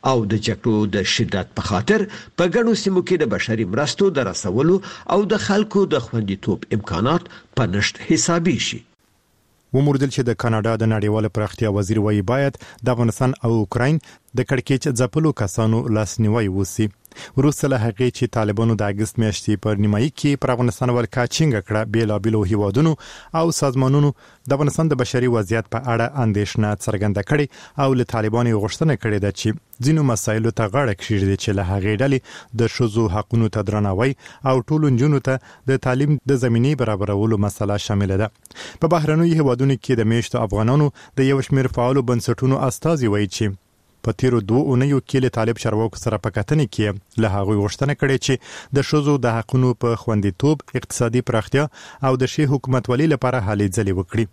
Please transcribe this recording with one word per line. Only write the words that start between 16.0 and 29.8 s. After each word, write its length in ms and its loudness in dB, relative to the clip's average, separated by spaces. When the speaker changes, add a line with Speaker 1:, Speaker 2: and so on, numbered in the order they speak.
Speaker 2:
وسی. 400 -2
وروسته 340 2
له 140 0
هغې 320 0
چې 180 -2
طالبانو 460 2
د 100 0
اګست 320 -4
میاشتې 400 -2
په 220 0
نیمایي 260 2
کې 320 -2
پر 120 0
افغانستان 360 -2
ولکه 320 -2
چینګه 340 2
کړه، 140 0
بېلابېلو 560 0
هیوادونو 420 2
او 60 2
سازمانونو 500 2
د 80 2
افغانستان 360 0
د 80 -2
بشري 320 0
وضعیت 420 0
په 40 -2
اړه 140 0
اندېښنه 440 0
څرګنده 460 -2
کړې 160 0
او 180 2
له 120 2
طالبانو 380 0
یې 120 0
غوښتنه 400 0
کړې 220 0
ده 140 0
چې 100 -2